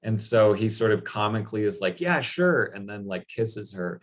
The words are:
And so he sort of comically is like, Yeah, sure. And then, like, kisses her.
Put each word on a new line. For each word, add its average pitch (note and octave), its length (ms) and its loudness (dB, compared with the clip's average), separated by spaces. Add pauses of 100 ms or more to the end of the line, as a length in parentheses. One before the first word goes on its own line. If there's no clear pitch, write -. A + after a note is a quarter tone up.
And A2 160 -2
so G#2+ 340 6
he G#2+ 140 0
sort A2 240 2
of G2+ 120 2
comically G#2+ 600 -2
is G2+ 160 0
like, F#2 220 -2
Yeah, F3 200 2
sure. D#3 440 2
And G2+ 240 -12
then, G2+ 160 -10
like, F#2 220 -6
kisses A2 460 -4
her. F2+ 300 -6